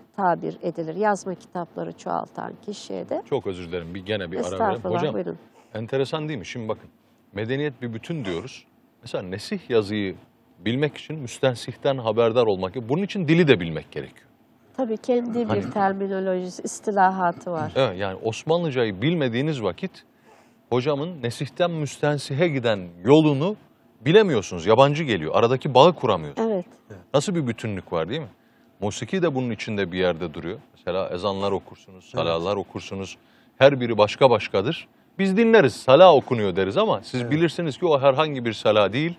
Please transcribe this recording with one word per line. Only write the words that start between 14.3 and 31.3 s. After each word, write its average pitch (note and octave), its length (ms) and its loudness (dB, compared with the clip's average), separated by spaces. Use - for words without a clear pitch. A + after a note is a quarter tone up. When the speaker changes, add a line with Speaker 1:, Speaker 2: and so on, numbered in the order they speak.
Speaker 1:
Tabii A3+ 200 -2
kendi A#3+ 420 -2
bir A#3+ 60 0
Speaker 2:
Hani G#3 260 -4
Speaker 1:
terminolojisi, F#3+ 920 -2
istilahatı F#3+ 880 0
var. D#3 260 -4
Speaker 2:
Evet, A#2 220 0
yani F#2+ 260 -4
Osmanlıcayı B2 800 -2
bilmediğiniz C#3 600 0
vakit G2 420 -6
hocamın C#3+ 520 -2
nesihten C#3+ 480 -2
müstensihe D3 800 -2
giden A2+ 400 -2
yolunu D3+ 520 4
bilemiyorsunuz. C3+ 680 2
Yabancı C#3 380 6
geliyor. F2+ 300 -2
Aradaki B2+ 400 2
bağı D3+ 200 8
kuramıyorsunuz. F#3+ 580 -2
Speaker 1:
Evet. F3+ 140 -4
Speaker 2:
Nasıl D3+ 200 2
bir D#3+ 120 -2
bütünlük A2 460 -6
var E2 160 0
değil C#3 120 -6
mi? C3 80 -12
Musiki A2+ 420 -4
de D#3+ 120 2
bunun B2+ 160 -2
içinde G2+ 420 -4
bir F2+ 60 -4
yerde F2 360 0
duruyor. E2 240 -10
Mesela F2+ 320 -4
ezanlar G2 440 -4